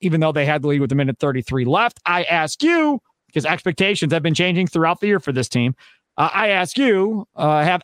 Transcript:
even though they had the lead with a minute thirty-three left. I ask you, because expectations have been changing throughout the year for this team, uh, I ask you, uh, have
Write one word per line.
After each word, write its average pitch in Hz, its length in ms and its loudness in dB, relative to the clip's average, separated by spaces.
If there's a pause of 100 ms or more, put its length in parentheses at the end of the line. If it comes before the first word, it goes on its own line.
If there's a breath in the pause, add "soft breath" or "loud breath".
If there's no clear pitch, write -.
even 165 200 0
though 156 100 2
they 147 120 0
had 147 200 0
the 147 60 0
lead 143 120 2
with 135 100 0
a 139 40 0
minute 135 240 0
thirty-three 131 460 -2
left. 202 420 0
I 175 160 0
ask 165 400 -2
you, 311 360 2 (280)
because 143 180 -4
expectations 170 640 0
have 165 120 0
been 160 100 0
changing 180 340 0
throughout 165 340 0
the 202 40 -4
year 202 140 2
for - 120 -6
this 123 160 -2
team, 123 280 0 (420 soft breath)
uh, 160 160 0
I 214 140 0
ask 190 320 -2
you, 214 560 0
uh, 151 280 2
have 175 200 0